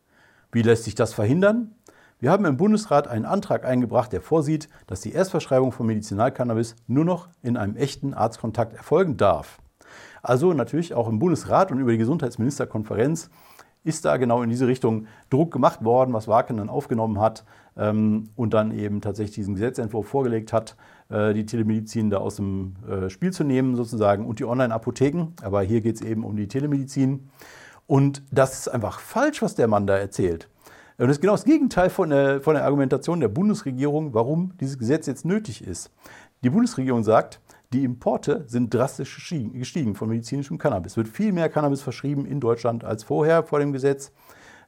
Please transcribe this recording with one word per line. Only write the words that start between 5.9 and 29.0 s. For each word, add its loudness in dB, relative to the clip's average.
nur 2
noch -2
in -2
einem -4
echten -4
Arztkontakt -2
erfolgen 0
darf.“ 2
Also 2
natürlich -2
auch -2
im 0
Bundesrat 2
und 0
über 2
die 2
Gesundheitsministerkonferenz -2
ist -4
da 2
genau 2
in 0
diese 0
Richtung 0
Druck 2
gemacht 0
worden, 4
was -4
Waken 2
dann -6
aufgenommen -2
hat, 0
ähm, 0
und -2
dann 2
eben -4
tatsächlich -6
diesen -4
Gesetzentwurf -4
vorgelegt -2
hat, -2
äh, 0
die -2
Telemedizin 0
da 2
aus -6
dem, -6
äh, -4
Spiel -4
zu -2
nehmen 2
sozusagen 2
und -6
die -6
Online-Apotheken. 0
Aber 0
hier 2
geht's -2
eben -4
um -6
die -4
Telemedizin. -2
Und 4
das 2
ist -10
einfach -4